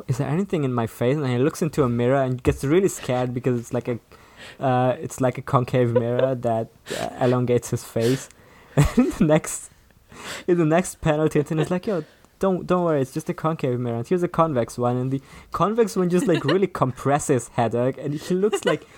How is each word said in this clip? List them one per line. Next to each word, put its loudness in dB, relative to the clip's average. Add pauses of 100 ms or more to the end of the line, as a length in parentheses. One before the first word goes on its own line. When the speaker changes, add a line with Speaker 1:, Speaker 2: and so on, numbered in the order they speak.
Speaker 1:
Is 0
there -4
anything -2
in -2
my 0
face?" 0
And -2
he 0
looks 0
into 0
a 2
mirror 2
and -2
gets -2
really 4
scared -4
because -2
it's -10
like -4
a, -4 (600)
uh, 2
it's -10
like 0
a -10
concave 2
mirror 2
<laughs> -6
that, -2 (300)
uh, -4 (120)
elongates 2
his -4
face. 0 (280)
<laughs> -20 (220)
And 4
the 2
next, 0 (800)
in 4
the 4
next 0
panel, 2
Tintin 0
is -2
like, -4
Yo, -2 (360)
"Don't, 0
don't 2
worry, 2
it's -2
just -6
a -4
concave -2
mirror. -4
And -6
here's 0
a 0
convex 0
one." 0
And -2
the -2 (300)
convex 0
one 2
just, 2
like, 2
really 2
Speaker 2:
<laughs> -4
Speaker 1:
compresses 0
Haddock, 0
and -6
he -4
looks 0
like, 0 (120)